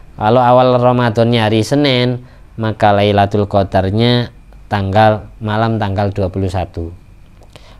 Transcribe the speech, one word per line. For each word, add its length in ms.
Kalau 240
awal 320
Ramadannya 640
hari 240
Senin, 560
maka 320
Lailatul 560
Qadarnya 800
tanggal, 720
malam 400
tanggal 320
dua 160
puluh 240
satu. 400